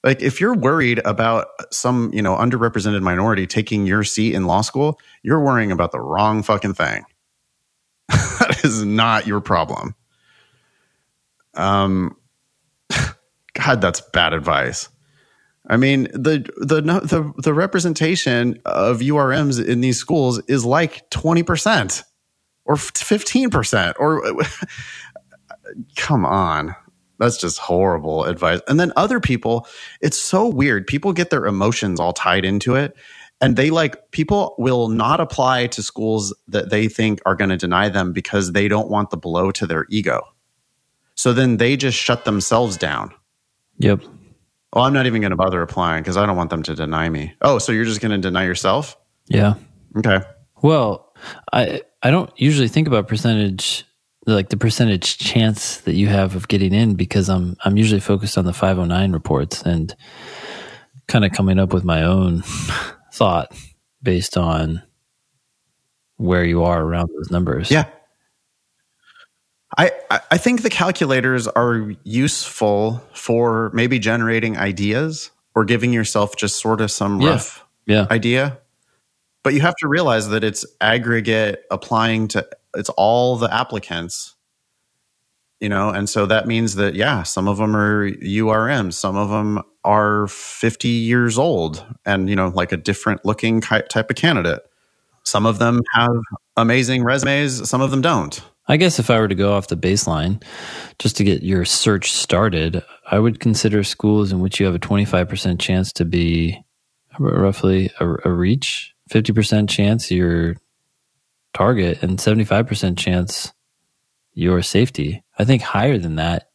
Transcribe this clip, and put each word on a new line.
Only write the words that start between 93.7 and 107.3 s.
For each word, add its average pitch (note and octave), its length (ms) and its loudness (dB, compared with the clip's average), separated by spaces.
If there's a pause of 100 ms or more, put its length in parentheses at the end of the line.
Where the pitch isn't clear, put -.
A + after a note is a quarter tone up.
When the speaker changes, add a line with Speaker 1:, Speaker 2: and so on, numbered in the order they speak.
Speaker 1:
type - 220 -2
of - 60 -2
candidate. F2+ 440 0 (640)
Some G#2 220 0
of A2 120 0
them A#2+ 220 2 (140)
have A#2+ 160 2 (460)
amazing A#2+ 480 2
resumes, C3+ 640 0
some B2+ 120 0
of C3+ 100 2
them C3+ 120 2
don't. A#2 400 0 (280)
Speaker 2:
I C#3 60 6
guess E3+ 220 4
if A2+ 100 0
I A#2 100 4
were A2 100 2
to G2 60 0
go G2+ 200 2
off G2 140 -2
the - 100 -2
baseline, F2+ 640 0 (560)
just - 180 -2
to G#2 80 0
get G2 180 2
your F2+ 220 0
search - 480 0
started, F2 680 0 (280)
I F#2+ 80 2
would A2+ 220 2
consider G#2+ 420 2
schools G#2 480 2
in F#2 100 0
which F#2+ 200 -2
you G2 60 4
have F#2 80 0
a F2 40 -2
twenty-five G2+ 480 0
percent F2+ 320 -2
chance F#2 360 0
to F2 100 0
be E2+ 580 0 (560)
r-, C#3 80 0 (140)